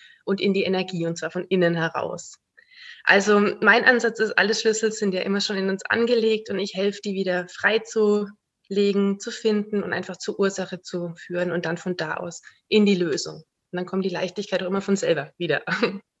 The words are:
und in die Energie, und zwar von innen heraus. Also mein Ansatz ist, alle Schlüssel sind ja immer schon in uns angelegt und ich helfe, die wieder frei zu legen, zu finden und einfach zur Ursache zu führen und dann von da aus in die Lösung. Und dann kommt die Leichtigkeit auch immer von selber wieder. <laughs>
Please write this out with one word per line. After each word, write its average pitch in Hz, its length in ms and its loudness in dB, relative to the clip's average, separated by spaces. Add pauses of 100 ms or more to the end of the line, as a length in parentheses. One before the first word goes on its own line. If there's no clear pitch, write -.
(260)
und 196 160 0
in 196 140 2
die 196 80 2
Energie, 185 420 -2
und 165 140 -2
zwar 160 100 -6
von 180 160 -6
innen 170 300 2
heraus. - 640 -4 (640)
Also 202 360 6 (220)
mein 214 240 6
Ansatz 233 340 4
ist, 220 180 0
alle 202 180 2
Schlüssel 220 360 0
sind 208 220 -2
ja 185 80 -2
immer 196 200 0
schon 202 160 -2
in 196 120 -2
uns 196 160 -4
angelegt 220 640 2
und 196 100 -2
ich 202 160 -6
helfe, 202 280 -2
die 202 100 -4
wieder 180 360 -2
frei 208 300 0
zu 208 480 0 (400)
legen, 202 520 2
zu 226 120 -10
finden 208 520 -2
und - 100 -4
einfach 180 240 -8
zur - 220 -8
Ursache 190 420 -2
zu 175 340 -8
führen 175 360 -4
und 170 140 -2
dann 165 120 -2
von 180 200 -4
da 156 180 -4
aus - 260 -10 (260)
in 214 180 6
die 202 100 6
Lösung. 135 420 -2 (340)
Und 175 60 -8
dann 180 80 -6
kommt 190 200 -4
die 190 40 -2
Leichtigkeit 180 520 -4
auch 185 60 -6
immer 196 140 -2
von 196 140 2
selber 151 420 -2
wieder. 175 300 -2
<laughs> 196 360 -2 (180)